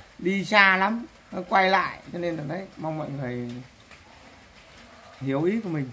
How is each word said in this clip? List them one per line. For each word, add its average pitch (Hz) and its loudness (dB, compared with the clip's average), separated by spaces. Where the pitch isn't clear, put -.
đi 190 0
xa 196 6
lắm, 214 0
nó 185 -6
quay 190 4
lại, 170 0
cho 180 -8
nên 175 -4
là 160 -8
đấy, 185 -8
mong 156 -6
mọi 151 -6
người 123 -6
hiểu 135 -2
ý 208 0
của 208 -8
mình. 147 -4